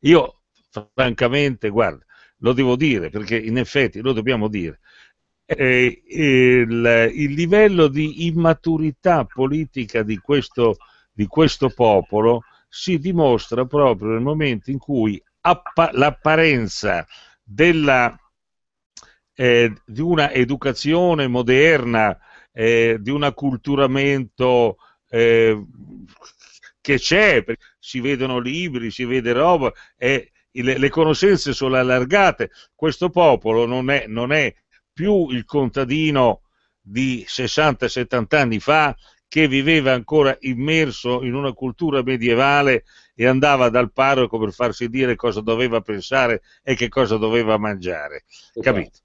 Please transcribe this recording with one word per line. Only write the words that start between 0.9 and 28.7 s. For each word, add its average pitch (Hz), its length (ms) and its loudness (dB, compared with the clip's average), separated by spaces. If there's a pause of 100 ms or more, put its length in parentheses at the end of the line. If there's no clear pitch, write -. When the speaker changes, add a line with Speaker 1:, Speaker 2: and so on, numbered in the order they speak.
Speaker 1:
francamente, 127 760 -2
guarda, 98 340 -2 (360)
lo 120 120 0
devo 123 240 2
dire, 123 340 -2
perché 107 280 -6
in 113 200 -4
effetti 120 440 -2
lo 131 100 -2
dobbiamo 110 380 -2
dire, 87 300 -8 (640)
eh, 127 640 0
il, 117 1040 2
il 143 200 -2
livello 175 540 2
di 151 400 -4
immaturità 165 1000 0
politica 131 760 -4
di 104 140 -4
questo, 120 580 0 (380)
di 104 140 -2
questo 156 420 2
popolo 113 760 2 (240)
si - 320 -4
dimostra 135 680 0
proprio 127 440 0
nel 113 120 -2
momento 139 480 -4
in 139 80 -4
cui 113 440 -2 (200)
appa-, 170 520 0
l'apparenza 135 1120 0 (380)
della, 135 720 2 (1160)
eh, 120 400 2 (120)
di 113 160 -10
una 156 300 0
educazione 143 960 0
moderna, 123 880 2 (360)
eh, 117 460 2
di 104 100 -8
un 147 140 -2
acculturamento, 135 1500 0 (320)
eh, 113 560 2 (1120)
che 139 180 -2
c'è, 175 460 2
perché - 200 -8 (140)
si - 220 -12
vedono 131 400 -2
libri, 127 500 -6